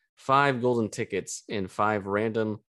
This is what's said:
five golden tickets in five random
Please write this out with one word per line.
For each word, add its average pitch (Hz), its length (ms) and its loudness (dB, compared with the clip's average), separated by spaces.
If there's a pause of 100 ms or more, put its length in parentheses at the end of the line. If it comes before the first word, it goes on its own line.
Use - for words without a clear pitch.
(160)
five 135 440 2
golden 120 280 2
tickets - 600 -6
in 98 200 -4
five 104 380 0
random 107 640 -2